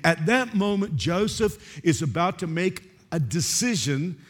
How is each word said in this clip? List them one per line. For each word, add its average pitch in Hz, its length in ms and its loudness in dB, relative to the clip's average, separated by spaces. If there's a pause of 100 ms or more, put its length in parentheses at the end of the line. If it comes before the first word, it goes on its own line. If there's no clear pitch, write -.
At 165 220 2
that 240 280 2
moment, 196 420 2
Joseph 180 880 -2
is 160 180 2
about 165 380 0
to 180 60 -6
make 175 440 -4 (240)
a 165 60 0
decision 151 1000 -2 (120)